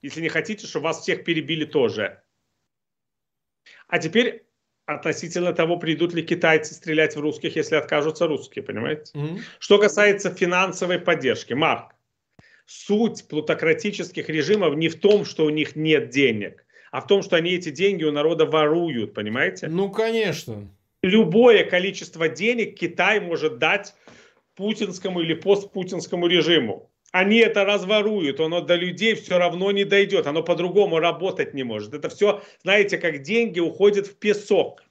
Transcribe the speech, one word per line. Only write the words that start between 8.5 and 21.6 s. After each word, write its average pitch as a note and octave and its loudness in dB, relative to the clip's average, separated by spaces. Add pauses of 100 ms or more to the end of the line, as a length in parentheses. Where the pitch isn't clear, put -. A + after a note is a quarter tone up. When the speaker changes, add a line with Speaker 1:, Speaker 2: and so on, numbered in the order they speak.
Speaker 1:
понимаете? D3 -8
Speaker 2:
Мгм. D#3 -8 (200)
Speaker 1:
Что - 6
касается G#3 2
финансовой F3+ 0
поддержки, C3+ 0
Марк, C#3 -2 (680)
суть - -2
плутократических D#3+ -2
режимов D#3 0
не D#3+ 0
в E3 -10
том, G#3 4
что - -2
у D3+ 2
них D3+ -2
нет D3+ 2
денег, A#2+ 0 (280)
а C3 -6
в - -18
том, G3 4
что - 0
они E3+ 2
эти F3 -4
деньги F3 0
у D3+ 2
народа D#3 2
воруют, D3+ 0
понимаете? B2+ -4
Speaker 2:
Ну, F#3+ -2
конечно. G3 -2 (340)
Speaker 1:
Любое G#3 6